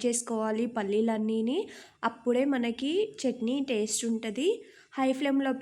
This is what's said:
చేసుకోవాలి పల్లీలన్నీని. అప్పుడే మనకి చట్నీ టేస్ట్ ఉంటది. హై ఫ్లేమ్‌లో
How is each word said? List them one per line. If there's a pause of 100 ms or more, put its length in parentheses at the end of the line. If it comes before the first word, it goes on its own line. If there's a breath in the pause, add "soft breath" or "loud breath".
చేసుకోవాలి (100)
పల్లీలన్నీని. (520 loud breath)
అప్పుడే (120)
మనకి (300)
చట్నీ (160)
టేస్ట్
ఉంటది. (480 loud breath)
హై (120)
ఫ్లేమ్‌లో